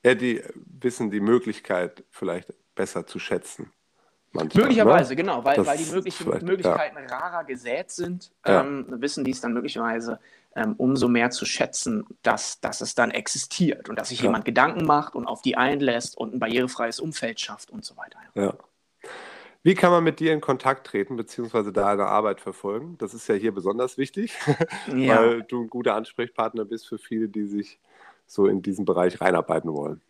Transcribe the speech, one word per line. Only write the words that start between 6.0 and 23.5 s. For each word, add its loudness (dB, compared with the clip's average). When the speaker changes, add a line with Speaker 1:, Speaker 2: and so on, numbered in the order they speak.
Speaker 1:
vielleicht, -2
ja. -6
Speaker 2:
Möglichkeiten 0
rarer -6
gesät -6
sind, -8
Speaker 1:
Ja. 6
Speaker 2:
ähm, -4
wissen -2
die 0
es -6
dann -2
möglicherweise, -4
ähm, 0
umso 2
mehr 4
zu -6
schätzen, -2
dass, -2
dass -6
es -6
dann 2
existiert -2
und -6
dass -6
sich -8
Speaker 1:
Ja. 0
Speaker 2:
jemand 2
Gedanken 2
macht 2
und -6
auf -8
die 0
einlässt 0
und -6
ein -4
barrierefreies -2
Umfeld -6
schafft -12
und -16
so -16
weiter. -18
Speaker 1:
Ja. 0
Wie 6
kann 6
man 6
mit 2
dir 2
in 0
Kontakt 0
treten, -2
beziehungsweise -4
deine 2
Arbeit 0
verfolgen? -8
Das -8
ist -14
ja 4
hier 0